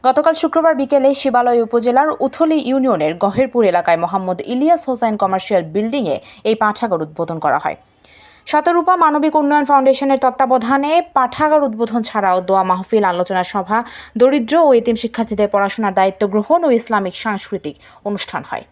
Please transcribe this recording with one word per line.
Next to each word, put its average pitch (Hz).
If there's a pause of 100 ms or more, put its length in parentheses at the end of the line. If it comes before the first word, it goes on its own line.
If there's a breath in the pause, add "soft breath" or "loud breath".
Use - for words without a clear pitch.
গতকাল 302
শুক্রবার 320
বিকেলে 269 (120)
শিবালয় 240
উপজেলার 240 (180)
উথলি 320 (100)
ইউনিয়নের 233 (120)
গহেরপুর 240
এলাকায় 170
মোহাম্মদ 185 (140)
ইলিয়াস 311
হুসাইন 233
কমার্শিয়াল 190 (120)
বিল্ডিংয়ে 214 (320 loud breath)
এই 220
পাঠাগার 208
উদ্বোধন 160
করা 143
হয়। 156 (760 soft breath)
শতরূপা 339 (100)
মানবিক 302
উন্নয়ন 285
ফাউন্ডেশনের 269
তত্ত্বাবধানে 262 (240)
পাঠাগার 294
উদ্বোধন 226
ছাড়াও 190 (100)
দোয়া 190
মাহফিল, 190
আলোচনা 180 (100)
সভা, 208 (420 loud breath)
দরিদ্র 262 (120)
ও 277
এতিম 233
শিক্ষার্থীদের 214
পড়াশোনার 196
দায়িত্ব 190 (100)
গ্রহণ 214
ও - (120)
ইসলামিক 196 (100)
সাংস্কৃতিক 196 (340 loud breath)
অনুষ্ঠান -
হয়। -